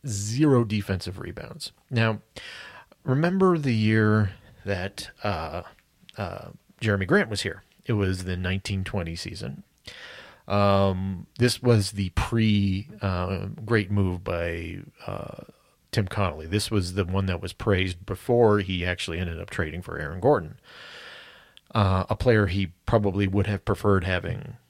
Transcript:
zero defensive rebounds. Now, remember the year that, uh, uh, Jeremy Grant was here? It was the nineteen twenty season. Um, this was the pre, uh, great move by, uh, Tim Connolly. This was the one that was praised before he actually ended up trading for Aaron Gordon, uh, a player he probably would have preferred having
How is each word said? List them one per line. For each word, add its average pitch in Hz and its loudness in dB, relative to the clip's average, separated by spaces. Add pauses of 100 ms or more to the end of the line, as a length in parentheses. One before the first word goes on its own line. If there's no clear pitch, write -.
zero 120 2
defensive 98 -4
rebounds. - -12 (180)
Now, 113 2 (840)
remember 175 4
the 139 0
year 107 4 (340)
that, 95 -6 (140)
uh, 85 -4 (540)
uh, 90 -8 (300)
Jeremy 101 0
Grant 151 2
was 104 -4
here? - -6 (220)
It 120 0
was 92 0
the 90 -4
nineteen 95 -2
twenty 85 -6
season. - -10 (840)
Um, 98 2 (120)
this 120 2
was 113 4
the 98 -2
pre, 104 2 (120)
uh, 92 -2 (200)
great 104 0
move 95 0
by, 85 -4 (280)
uh, - -10 (460)
Tim 101 2
Connolly. 80 -2
This 101 -2
was 90 0
the 98 0
one 95 0
that 87 -2
was 92 -10
praised 92 0
before 107 4
he 90 -2
actually 87 -4
ended 85 -4
up - -12
trading 82 -4
for 123 -10
Aaron 95 -8
Gordon, 110 0 (1120)
uh, 95 4
a 110 0
player 107 4
he 92 -2 (120)
probably 101 2
would 95 2
have 104 -4
preferred 98 2
having 90 -4 (120)